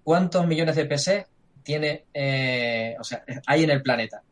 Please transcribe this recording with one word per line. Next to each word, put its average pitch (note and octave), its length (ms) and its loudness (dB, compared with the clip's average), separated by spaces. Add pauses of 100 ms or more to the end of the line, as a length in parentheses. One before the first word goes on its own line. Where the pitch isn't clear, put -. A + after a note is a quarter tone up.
¿Cuántos F3 420 2
millones D#3+ 300 2
de D3+ 100 2
P C#3+ 100 -2
C F#3+ 300 0 (380)
tiene, D3+ 500 -4
eh, B2 840 -2
o A#2 40 -12
sea, - 200 -10 (220)
hay D3+ 180 4
en D#3 60 2
el C#3 120 2
planeta? A#2 500 -2